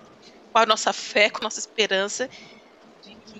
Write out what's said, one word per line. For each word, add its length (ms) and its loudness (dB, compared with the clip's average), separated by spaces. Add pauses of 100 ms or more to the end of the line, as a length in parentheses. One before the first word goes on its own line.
(520)
com 60 4
a 80 6
nossa 260 2
fé, 380 2
com 80 -10
a 60 -8
nossa 140 -8
esperança 680 -4 (720)
de 140 -20 (240)